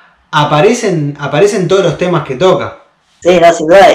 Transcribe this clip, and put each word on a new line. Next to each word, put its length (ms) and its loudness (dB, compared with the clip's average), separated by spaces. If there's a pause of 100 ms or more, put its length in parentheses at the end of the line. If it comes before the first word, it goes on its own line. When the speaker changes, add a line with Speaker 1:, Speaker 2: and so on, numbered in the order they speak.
(320)
Speaker 1:
aparecen, 880 -2
aparecen 480 -2
todos 160 0
los 160 -4
temas 280 -4
que 60 -8
toca. 480 -2 (400)
Speaker 2:
Sí, 180 2
no, 140 4
sin 140 -4
duda, 280 4